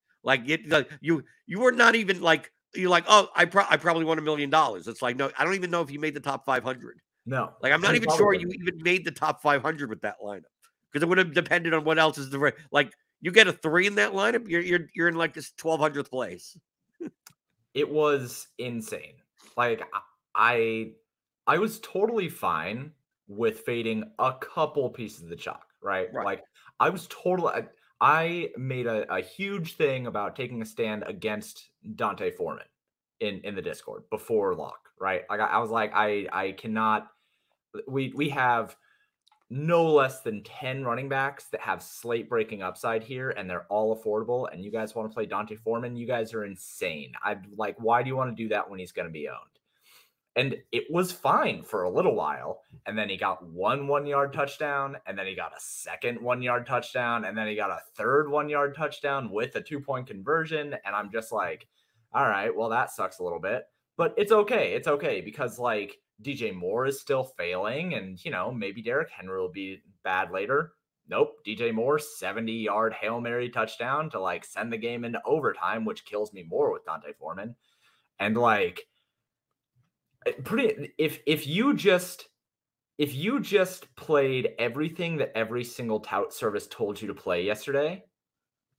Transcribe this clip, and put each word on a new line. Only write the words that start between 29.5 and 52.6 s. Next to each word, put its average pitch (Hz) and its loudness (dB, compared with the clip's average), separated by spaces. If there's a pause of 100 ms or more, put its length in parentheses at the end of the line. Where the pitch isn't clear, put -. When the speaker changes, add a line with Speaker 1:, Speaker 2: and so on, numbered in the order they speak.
Speaker 2:
thing 131 0
about 104 -4
taking 123 -6
a 110 -6
stand 107 -4
against 107 -6 (300)
Dante 98 -2
Foreman 80 -6 (560)
in, 101 -4
in 101 -8
the 92 -6
Discord - -8
before 104 0
lock, - -10 (100)
right? 92 -2
Like, 104 -2
I, 107 2
I 101 2
was 117 0
like, 110 0
"I, 104 2
I 95 -2
cannot," 110 0 (800)
we, 131 -2
we 147 0
have 127 2 (760)
no 165 4
less 143 6
than 104 -4
ten 135 -6
running 123 -2
backs 135 -2
that - -4
have 87 -4
slate 117 -4
breaking 110 -2
upside 110 -2
here, 127 -6
and 98 -6
they're 90 -6
all 107 2
affordable. 110 -2
And 87 -12
you 104 -12
guys 110 -4
wanna 110 -6
play 110 -6
Dante 107 -6
Foreman? 117 -4
You 120 -8
guys 113 -2
are 107 -4
insane. 80 -8 (100)
I, 104 -2 (180)
like, 104 -4
why 113 4
do 131 -2
you 131 -2
wanna 123 -2
do 110 -4
that 104 0
when 95 -12
he's 90 -12
gonna 87 -6
be 76 -8
owned? 60 -10 (960)
And 131 0 (140)
it - -2
was 180 2
fine 147 2
for 98 -2
a 90 0
little 143 4
while. 73 -4 (240)